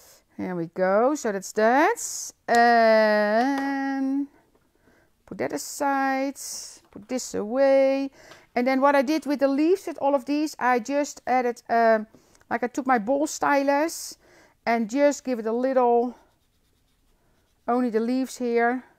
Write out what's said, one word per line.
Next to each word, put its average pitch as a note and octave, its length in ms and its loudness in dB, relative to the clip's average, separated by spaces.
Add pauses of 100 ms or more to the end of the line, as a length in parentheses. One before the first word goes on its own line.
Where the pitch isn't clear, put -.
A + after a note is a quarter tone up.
(360)
Here F#3+ 200 -8
we E3 100 -6
go. G3 480 2
So A#3+ 180 -4
that's G3 200 -8
that. C#4 800 0 (160)
And A#3+ 1800 2 (1000)
put F#3 120 -14
that B3 140 -4
aside. C#4 800 -4 (560)
Put - 180 -20
this B3 260 -8
away. C4+ 760 2 (460)
And B3 100 0
then C4 140 2
what C#4 160 4
I C#4 60 4
did D4 240 -2
with C#4 120 -2
the C#4 80 2
leaves, D#4 400 0
with D#4+ 140 -10
all C#4+ 160 0
of C4+ 80 -2
these, D4 340 -4
I B3 220 0
just C#4 480 -4
added, B3 400 -2
um, A3+ 400 2 (420)
like, A#3 140 -4
I - 20 -4
took B3 200 -6
my B3+ 120 2
ball C#4 300 -2
stylus C#4+ 880 -2 (480)
and A3+ 240 -2
just C#4+ 340 2
give B3+ 140 -4
it A3 80 -6
a A3 60 -2
little, B3 640 2 (1500)
only B3 220 0
the A3 100 0
leaves B3+ 380 -4
here. A#3+ 440 0 (160)